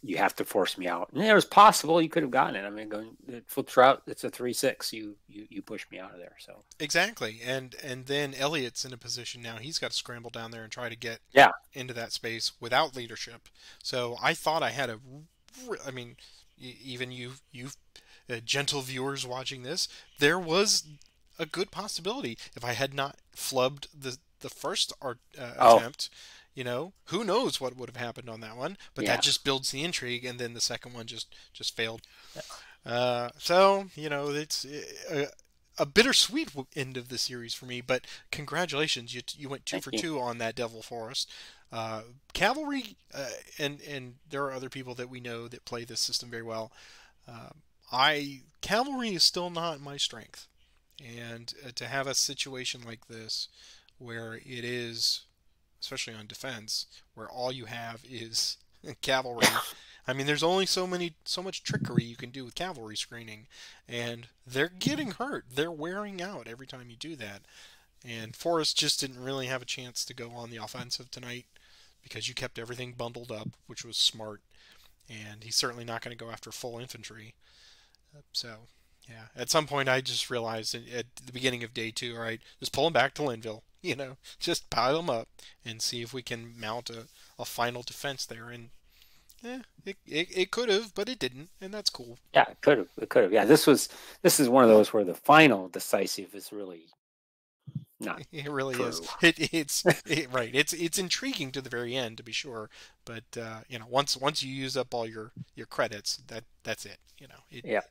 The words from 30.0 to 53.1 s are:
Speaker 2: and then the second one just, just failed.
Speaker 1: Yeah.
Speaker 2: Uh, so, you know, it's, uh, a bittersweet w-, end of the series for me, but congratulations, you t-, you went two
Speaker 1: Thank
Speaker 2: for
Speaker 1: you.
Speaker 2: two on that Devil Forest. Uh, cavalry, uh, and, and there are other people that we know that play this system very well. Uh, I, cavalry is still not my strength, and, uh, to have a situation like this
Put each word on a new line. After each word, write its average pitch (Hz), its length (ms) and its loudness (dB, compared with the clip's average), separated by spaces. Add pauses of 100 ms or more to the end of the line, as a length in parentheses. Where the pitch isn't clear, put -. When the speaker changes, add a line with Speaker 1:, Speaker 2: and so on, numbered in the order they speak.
Speaker 2:
and 123 140 -6
then 120 140 -4
the 117 80 -12
second 123 320 -4
one 117 140 -12
just, 113 260 -12 (200)
just - 220 -8
failed. 113 260 -4 (340)
Speaker 1:
Yeah. - 60 -12 (440)
Speaker 2:
Uh, 120 520 2
so, 196 580 6
you 151 140 -6
know, 143 200 -2
it's, 147 360 -4
uh, 143 640 -4 (500)
a 156 80 2
bittersweet 240 640 4
w-, 139 260 -10
end 131 220 -6
of 123 120 -12
the 127 80 -8
series 120 360 -6
for - 120 -12
me, 123 160 -8
but 127 240 0 (260)
congratulations, 147 840 -2
you - 60 -8
t-, - 200 -12
you 139 80 -10
went 135 160 -8
two - 140 -4
Speaker 1:
Thank - 40 -10
Speaker 2:
for 175 80 -8
Speaker 1:
you. 165 120 -2
Speaker 2:
two 160 160 -2
on 120 200 -2
that 113 160 -2
Devil 117 260 -6
Forest. 117 480 -6 (420)
Uh, 113 300 -6 (320)
cavalry, 262 640 0 (160)
uh, 139 160 -8 (280)
and, 147 240 -2
and 135 340 -12 (140)
there 139 160 -4
are 135 80 -4
other 131 160 -8
people 127 260 -10
that 123 140 -8
we 127 120 -14
know 117 260 -10
that 123 180 -16
play 117 200 -8
this 110 160 -8
system - 280 -4
very 117 140 -8
well. 110 280 -6 (560)
Uh, 120 220 -18 (420)
I, 143 500 2 (200)
cavalry 240 540 0
is 160 80 4
still 180 260 2
not 165 320 -4
my 143 160 -12
strength, - 500 -8 (560)
and, 117 500 -14 (120)
uh, 120 100 -14
to 120 120 -8
have 135 200 -2
a 131 80 -2
situation 131 720 -2
like 117 220 -14
this 113 420 -8 (500)